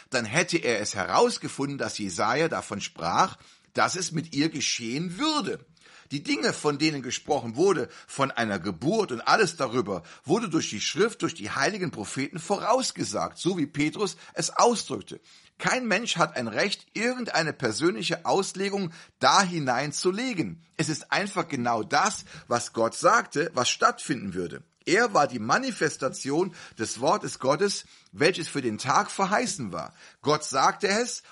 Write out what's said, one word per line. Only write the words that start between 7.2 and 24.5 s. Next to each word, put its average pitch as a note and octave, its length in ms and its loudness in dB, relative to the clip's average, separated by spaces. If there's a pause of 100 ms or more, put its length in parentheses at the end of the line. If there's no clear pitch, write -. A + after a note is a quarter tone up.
wurde, D3+ 340 2 (180)
von C3+ 240 -2
einer G#2+ 280 0
Geburt A2+ 540 0
und A#2 80 -4
alles F3+ 360 4
darüber, A2 460 -2 (220)
wurde G#3+ 240 2
durch D3+ 220 0
die G#2 100 -6
Schrift, A3 420 -2
durch D#3 120 -2
die G2+ 160 -10
heiligen F3 400 0
Propheten C3+ 480 -6
vorausgesagt, D#3+ 1000 0
so F3+ 200 0
wie D3 80 0
Petrus D#3 500 -2 (160)
es - 180 -4
ausdrückte. F#3 720 2 (380)
Kein A#3 280 0
Mensch G#3+ 300 0
hat E3 200 2
ein G#3 120 -2
Recht, D#3 460 -2
irgendeine G#3 580 0
persönliche D#3+ 720 -2
Auslegung F#3+ 680 0 (280)
da D#3 240 6
hineinzulegen. E3 1200 -2 (120)
Es D3+ 120 0
ist - 240 -6
einfach F3+ 340 -2
genau A#2+ 360 0
das, F3+ 420 0 (220)
was A#2+ 260 0
Gott A2+ 220 2
sagte, E3+ 600 4
was B2 140 2
stattfinden A#2+ 640 0
würde. F2 280 -6 (240)